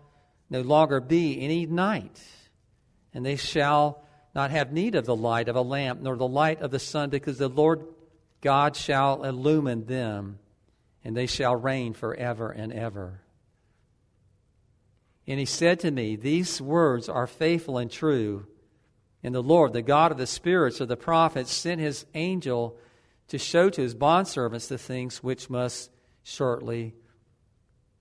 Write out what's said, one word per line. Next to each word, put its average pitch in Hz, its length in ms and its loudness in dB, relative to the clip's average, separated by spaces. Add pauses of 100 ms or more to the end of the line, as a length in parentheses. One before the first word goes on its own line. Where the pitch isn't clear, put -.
(500)
no 127 100 -2
longer 139 400 6
be 147 400 2
any 160 260 -2
night, 170 560 -2 (880)
and 127 140 -8
they 139 80 -2
shall 147 720 2 (320)
not 139 160 0
have 143 200 0
need 196 220 0
of 139 100 2
the 120 120 0
light 117 320 0
of 120 80 -2
a 127 60 4
lamp, 131 380 -4
nor 131 140 -4
the 127 140 -2
light 156 320 0
of 143 100 -6
the 135 80 -2
sun, 147 320 -4
because 139 280 -4
the 135 100 0
Lord 156 360 2 (560)
God 143 360 4
shall 139 480 2
illumine 131 640 0
them, 104 520 -4 (640)
and 110 140 -8
they 123 100 -2
shall 123 300 0
reign 123 360 -2
forever 113 600 -6
and 110 200 -8
ever. 101 480 -8 (2000)
And 139 140 -4
he 135 60 -2
said 170 340 2
to 175 100 0
me, 117 240 -2
"These 147 460 -2
words 139 480 2
are 127 180 -2
faithful 160 520 -2
and 123 120 -4
true, 107 560 0 (760)
and 123 100 -4
the 127 80 -2
Lord, 147 300 6
the 113 100 -2
God 147 300 6
of 139 60 -6
the 123 100 -4
spirits 170 520 0
of 135 60 -4
the 117 100 -2
prophets, 160 560 2
sent 170 280 -4
his 147 340 -4
angel 143 640 -2 (480)
to - 100 -8
show 170 320 2
to 151 140 -2
his 123 120 -2
bondservants 135 760 0
the 127 100 -6
things 127 440 -8
which 127 280 -6
must 123 400 -4 (320)
shortly 117 720 -4 (1080)